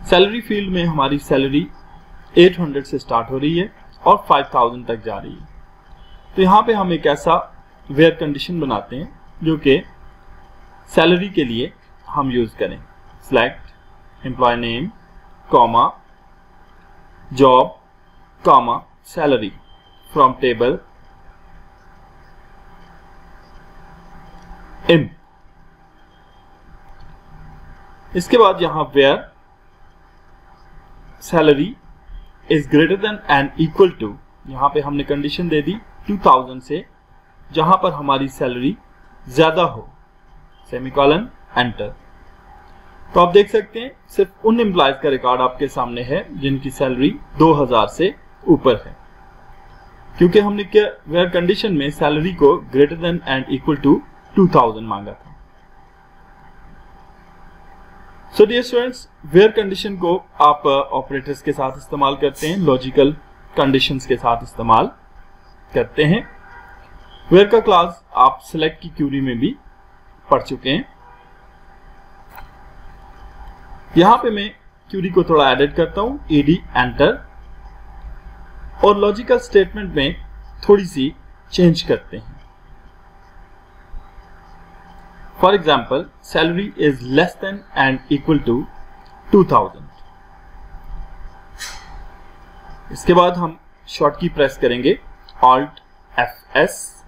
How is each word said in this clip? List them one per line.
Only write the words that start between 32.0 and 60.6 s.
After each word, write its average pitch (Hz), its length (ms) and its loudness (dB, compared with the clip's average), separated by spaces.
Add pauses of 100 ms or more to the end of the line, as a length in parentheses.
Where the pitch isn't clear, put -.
is 143 220 0
greater 165 240 4
than 208 200 -6 (140)
and 139 300 0
equal 180 420 2
to, 104 100 -10 (360)
यहाँ 135 200 -2
पे 151 100 -4
हमने 143 240 -6
condition 147 460 -6
दे 151 120 0
दी 170 120 -4 (340)
टू 202 100 -4
थाउजेंड 131 440 0
से, 156 240 -10 (680)
जहां 160 260 2
पर 185 140 -2
हमारी 139 360 -4
salary 131 500 -4 (520)
ज्यादा 160 340 2
हो, 113 260 -6 (840)
Semicolon, 139 580 0 (280)
enter। 113 360 -4 (1200)
तो 180 60 2
आप 175 140 4
देख 202 160 6
सकते 220 300 -4
हैं 247 120 -12 (180)
सिर्फ - 360 -4
उन 226 140 2
employees 175 440 2
का 151 60 0
record 127 320 0
आपके 131 260 -2
सामने 120 340 -6
है 151 380 -8
जिनकी 135 320 -4
salary 131 380 0 (280)
दो 160 160 6
हज़ार 120 340 2
से 185 280 -4 (320)
ऊपर 135 280 4 (120)
है, - 80 -18 (1200)
क्योंकि 175 220 4
हमने 208 240 -2
क्या 208 200 2
where 175 500 -2
condition 185 400 -2
में 143 180 -2
salary 151 420 -2
को 147 320 4 (100)
greater 147 260 2
than 170 260 -2
and 131 240 -4
equal 139 340 -2
to 139 100 6 (400)
two 190 200 6
thousand 113 280 2
मांगा 101 300 -10
था। - 220 -20 (3000)
So 208 120 4
dear 240 180 -2
students, 247 360 -4 (360)
where 214 200 6
condition 196 420 -4
को 175 200 -2 (240)
आप, 147 220 4